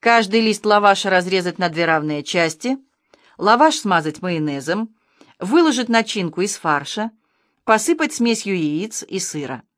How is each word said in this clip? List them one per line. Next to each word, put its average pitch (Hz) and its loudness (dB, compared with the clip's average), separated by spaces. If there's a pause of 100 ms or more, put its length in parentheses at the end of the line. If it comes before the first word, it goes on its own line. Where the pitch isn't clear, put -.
Каждый 226 4
лист 214 0
лаваша 202 4
разрезать 180 0
на 180 0
две 165 -2
равные 151 0
части, 175 -2 (640)
лаваш 247 4
смазать 165 -2
майонезом, 160 -4 (420)
выложить 254 2
начинку 220 -2
из 202 -2
фарша, 160 -4 (500)
посыпать 294 0
смесью 220 -2
яиц 160 -4
и 185 -8
сыра. 135 -10 (160)